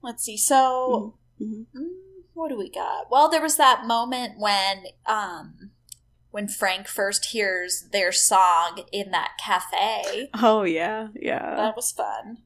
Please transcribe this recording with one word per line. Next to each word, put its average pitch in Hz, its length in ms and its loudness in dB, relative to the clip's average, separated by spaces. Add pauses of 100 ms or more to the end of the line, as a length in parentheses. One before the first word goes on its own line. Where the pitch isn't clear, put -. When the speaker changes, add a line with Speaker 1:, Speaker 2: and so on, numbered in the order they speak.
Speaker 1:
Let's 240 220 -8
see. 214 120 -8
So, 254 800 2 (240)
Speaker 2:
Mm-hmm. 220 120 -6 (100)
Mm-hmm. 254 200 -20
Speaker 1:
mm, 330 60 -8 (460)
what 320 140 -6
do 254 100 -6
we 185 120 -8
got? - 400 -6
Well, 285 180 8
there 320 140 4
was 302 140 0
that 254 300 6
moment 240 520 -2
when, 196 460 0 (220)
um, 190 640 -6 (600)
when 208 180 -6
Frank 196 380 -2
first 202 400 -2
hears 185 680 -2
their 185 200 2
song 175 800 4
in 190 180 -6
that 170 280 -2
cafe. 202 960 -2
Speaker 2:
Oh, 220 300 4
yeah, 185 500 -2
yeah. - 420 -4
Speaker 1:
That 220 200 -2
was - 160 -4
fun. - 540 -8